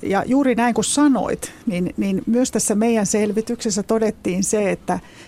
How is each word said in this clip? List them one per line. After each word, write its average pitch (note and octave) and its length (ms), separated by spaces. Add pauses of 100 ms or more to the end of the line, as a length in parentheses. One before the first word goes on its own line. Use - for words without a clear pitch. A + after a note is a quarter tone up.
ja G3 240
juuri C4 300
näin A#3 180
kuin A3 120
sanoit, - 680 (140)
niin, F3+ 320
niin G3 280
myös A#3+ 260
tässä G#3 240
meidän A3 300
selvityksessä G#3+ 800
todettiin G#3 600
se, G#3 280
että F3+ 280 (280)